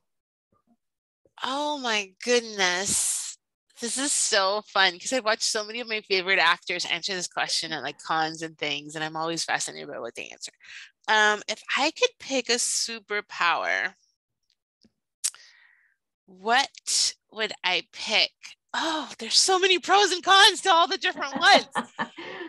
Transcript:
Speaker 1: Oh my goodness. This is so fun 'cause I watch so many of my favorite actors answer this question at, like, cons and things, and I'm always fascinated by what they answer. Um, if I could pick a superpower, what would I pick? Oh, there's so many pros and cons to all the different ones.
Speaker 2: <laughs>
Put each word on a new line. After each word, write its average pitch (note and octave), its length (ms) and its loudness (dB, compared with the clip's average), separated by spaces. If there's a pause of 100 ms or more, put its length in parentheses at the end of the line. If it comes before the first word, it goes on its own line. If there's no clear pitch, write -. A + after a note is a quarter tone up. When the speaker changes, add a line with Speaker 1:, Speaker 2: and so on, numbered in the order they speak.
(1400)
Speaker 1:
Oh D4 340 -4
my G#3+ 360 -4 (100)
goodness. G3+ 1120 0 (440)
This A#3 160 -6
is C#4 160 -2
so G3+ 480 0
fun F#3+ 360 0
'cause - 140 -6
I C4 80 0
watch A3 240 0
so G#3+ 220 -2
many A3 160 -10
of A3+ 60 -10
my G#3+ 140 -4
favorite F#3+ 380 0
actors F3 460 0
answer E3+ 280 -4
this F3+ 140 -6
question D#3 460 -4
at, C#3 100 -8
like, C#3+ 160 -8
cons D#3+ 420 -2
and D#3+ 160 -10
things, D3 380 -6
and D#3 80 -4
I'm D#3 140 -6
always D#3+ 260 -4
fascinated D3 460 -6
by B2+ 100 -10
what A#2+ 160 -10
they B1 140 -14
answer. - 240 -16 (560)
Um, G#3+ 400 4
if G#3+ 120 -6 (160)
I D4 140 4
could B4 280 0
pick C4 300 -4
a A#3 40 4
superpower, F3 1400 -2 (2250)
what G#3+ 880 0 (180)
would G#3+ 220 -6 (100)
I F3+ 280 0
pick? - 400 0 (420)
Oh, D4 460 -4
there's A3+ 180 0
so F#4 220 4
many F#4 200 4
pros F#4+ 320 4
and F4+ 120 -4
cons G4 380 6
to F#4+ 100 2
all E4+ 160 6
the F#4+ 100 -2
different E4 400 -4
ones. F4+ 280 6 (100)
Speaker 2:
<laughs> - 400 -8 (340)